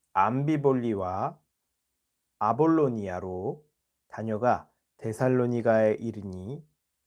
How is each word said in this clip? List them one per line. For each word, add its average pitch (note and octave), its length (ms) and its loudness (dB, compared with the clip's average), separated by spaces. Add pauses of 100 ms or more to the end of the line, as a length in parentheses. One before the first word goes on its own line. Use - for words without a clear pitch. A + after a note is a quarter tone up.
(120)
암비볼리와 A#2+ 1300 0 (1000)
아볼로니아로 A2 1200 0 (460)
다녀가 A2 600 -2 (280)
데살로니가에 A#2 960 2
이르니 G2+ 680 -8 (460)